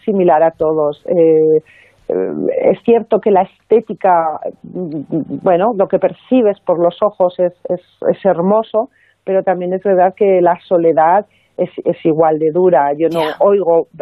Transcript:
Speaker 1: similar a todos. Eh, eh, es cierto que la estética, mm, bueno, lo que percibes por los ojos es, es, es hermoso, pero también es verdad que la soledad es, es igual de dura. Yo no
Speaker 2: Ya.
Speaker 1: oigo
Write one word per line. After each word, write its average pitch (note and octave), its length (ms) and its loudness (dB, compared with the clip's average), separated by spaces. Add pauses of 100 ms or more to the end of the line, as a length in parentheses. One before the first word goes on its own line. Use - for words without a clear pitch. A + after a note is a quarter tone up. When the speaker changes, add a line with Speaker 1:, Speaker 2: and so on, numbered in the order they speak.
Speaker 1:
similar F3+ 380 2
a E3 100 2
todos. D#3 540 -2
Eh, D#3 520 2 (500)
eh, - 60 -4 (560)
es F#3+ 140 0
cierto A3+ 360 0
que A3+ 100 -2
la F#3+ 120 4
estética, F3+ 960 -2 (240)
mm, D#3 800 -8
bueno, F#3 340 0
lo F#3 120 -2
que F#3+ 100 0
percibes G#3 680 -2
por E3+ 180 -2
los F3 200 0
ojos F#3+ 360 -2
es, F3+ 140 0 (160)
es, F3+ 120 -6 (300)
es - 140 -4
hermoso, G3+ 640 0 (360)
pero F#3+ 180 -2
también F3+ 300 -4
es F#3 100 -6
verdad F#3+ 340 2
que F#3+ 240 2
la F3 160 2 (120)
soledad E3+ 580 2 (300)
es, F3+ 140 -4 (140)
es E3+ 200 -2
igual D#3 340 0
de D#3 140 -2
dura. E3 440 2
Yo D#3+ 120 0
no E3 140 -4
Speaker 2:
Ya. D#3 180 -4
Speaker 1:
oigo E3+ 480 2 (140)